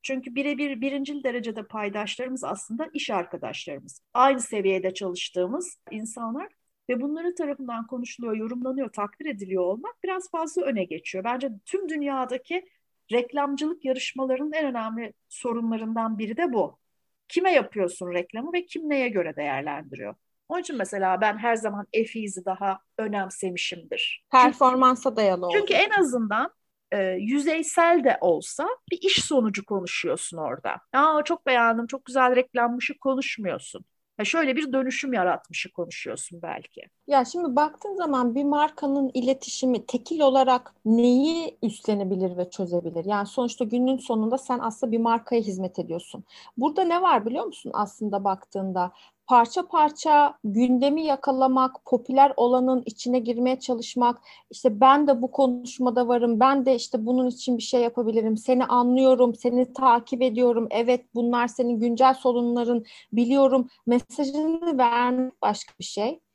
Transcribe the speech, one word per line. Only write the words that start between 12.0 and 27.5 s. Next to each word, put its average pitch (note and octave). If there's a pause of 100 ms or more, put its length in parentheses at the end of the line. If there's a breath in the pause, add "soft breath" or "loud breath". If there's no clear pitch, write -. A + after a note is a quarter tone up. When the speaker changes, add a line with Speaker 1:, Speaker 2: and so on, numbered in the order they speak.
Speaker 1:
reklamcılık C#4+
yarışmalarının C4
en D4+
önemli A3+ (160)
sorunlarından A3+
biri A3
de D#4+
bu. G3 (520)
Kime F#4
yapıyorsun F#3
reklamı A3
ve F4+
kim D#4+
neye C4+
göre E3
değerlendiriyor? C#3+ (340)
Onun F4
için F4
mesela F#3+
ben G#3+
her A#3
zaman G#3
Effie's'i A3
daha F#3+ (180)
önemsemişimdir. F#3
Çünkü B3+
Speaker 2:
Performansa B3+
dayalı F#3
Speaker 1:
çünkü -
Speaker 2:
olduğu -
Speaker 1:
en G#4 (100)
azından, A#3+ (400)
e, G3+
yüzeysel D4